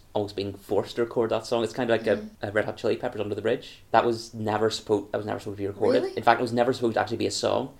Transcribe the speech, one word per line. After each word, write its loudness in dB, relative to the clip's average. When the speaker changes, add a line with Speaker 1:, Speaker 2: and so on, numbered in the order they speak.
Speaker 1:
almost -2
being -4
forced -2
to 2
record 0
that -2
song. 0
It's -2
kinda 0
like 2
Speaker 2:
Mm-hmm. -2
Speaker 1:
a, -4
a -8
Red 2
Hot -6
Chili -2
Peppers -6
Under -4
the -6
Bridge. -4
That 6
was -2
never 2
suppo-, -2
that -2
was -4
never -4
supposed -10
to -8
be -2
recorded. 2
Speaker 2:
Really? -6
Speaker 1:
In -4
fact, 6
it 0
was -2
never 4
supposed 0
to 2
actually -2
be -2
a -2
song. -2